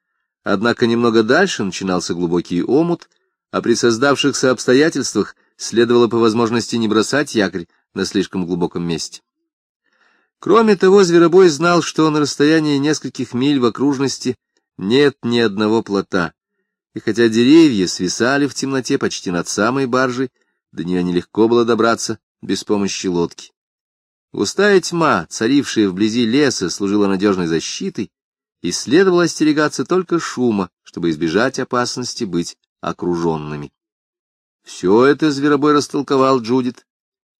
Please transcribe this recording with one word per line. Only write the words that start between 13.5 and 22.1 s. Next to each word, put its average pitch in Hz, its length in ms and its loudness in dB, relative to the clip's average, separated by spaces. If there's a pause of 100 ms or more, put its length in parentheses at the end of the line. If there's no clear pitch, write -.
в 123 60 0
окружности 127 720 -2 (400)
нет 131 460 2
ни 120 160 0
одного 107 440 0
плота, 92 520 -4 (580)
и 110 80 -12
хотя 113 300 2
деревья 120 560 4
свисали 120 600 -2
в 123 60 -6
темноте 135 460 -4
почти - 320 -6
над 85 180 -4
самой 127 380 -2
баржей, 127 420 -2 (440)
до 82 120 -10
неё 90 160 -2
нелегко 90 480 0
было 120 160 4
добраться 113 540 -2 (240)